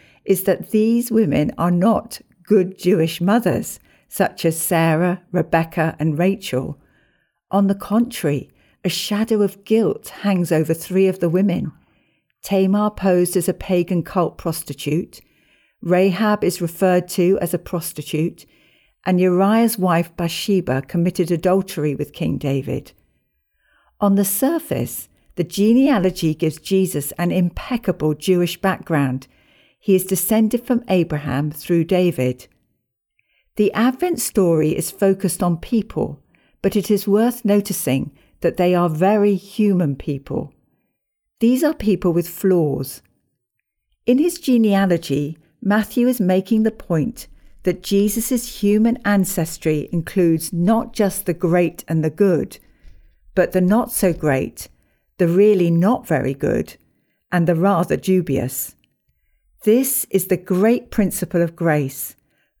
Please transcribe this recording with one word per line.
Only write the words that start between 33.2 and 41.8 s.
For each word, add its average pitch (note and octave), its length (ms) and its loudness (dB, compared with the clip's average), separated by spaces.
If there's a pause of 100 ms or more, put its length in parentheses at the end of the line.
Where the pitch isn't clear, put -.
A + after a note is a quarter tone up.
The G#3 160 2
Advent C4 480 0
story E3 560 2
is - 160 -6
focused G3 500 0
on F3 180 0
people, - 640 -4 (400)
but G3 140 0
it G3+ 160 0
is G3+ 160 0
worth A3+ 380 2
noticing G3 640 0 (300)
that E3+ 160 0
they F3+ 180 2
are F3 140 2
very G3+ 460 2
human F3+ 600 0
people. C#3 580 -8 (880)
These B3+ 240 2
are D#4 100 2
people F#3 400 0